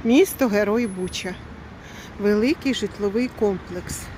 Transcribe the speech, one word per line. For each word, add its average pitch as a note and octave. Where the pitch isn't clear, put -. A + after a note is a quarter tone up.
Місто C4+
Герой G#3
Буча. F#3
Великий G#3+
житловий G#3
комплекс. F3+